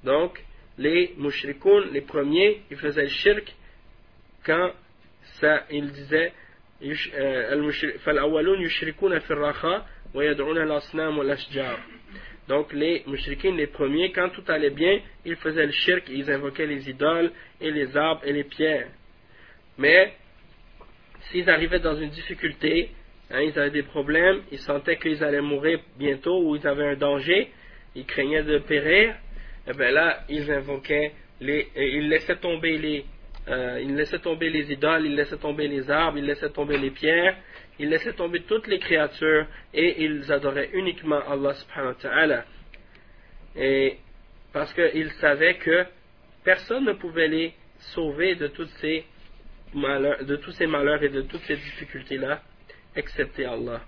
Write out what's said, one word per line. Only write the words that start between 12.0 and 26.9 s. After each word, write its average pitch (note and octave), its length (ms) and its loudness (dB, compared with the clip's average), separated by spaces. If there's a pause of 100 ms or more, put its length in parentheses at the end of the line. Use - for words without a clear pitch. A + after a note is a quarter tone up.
Donc, D3 260 0
les D#3 320 2
mushrikins, C#3 500 -2
les D3 100 0
premiers, D3+ 460 0
quand F#3 160 0
tout F#3 200 -10
allait D3+ 200 2
bien, E3+ 320 2 (240)
ils E3+ 120 -6
faisaient D#3 280 0
le D3 80 0
shirk, F3 380 2
ils C#3 200 -4
invoquaient C#3 360 -2
les C#3 240 -6
idoles, E3 400 2 (280)
et D#3 120 -4
les C#3+ 260 -2
arbres, D3+ 280 2
et C#3+ 100 0
les C#3+ 100 -2
pierres. D3 440 -2 (920)
Mais, E3+ 340 8 (1080)
s'ils F3+ 280 0
arrivaient E3 320 6
dans D#3+ 140 2
une D3+ 160 -4
difficulté, D#3+ 800 -2 (400)
hein, B2+ 100 -2
ils D3+ 180 0
avaient C#3+ 120 2
des D3 120 -2
problèmes, D#3+ 600 4 (100)
ils C3+ 60 -12
sentaient D3 400 -2
qu'ils D#3 260 -2
allaient C#3+ 160 2
mourir D3 400 0 (160)
bientôt, C#3+ 460 0
ou D3+ 140 2
ils D3 100 -4
avaient C#3+ 220 0
un C#3+ 80 0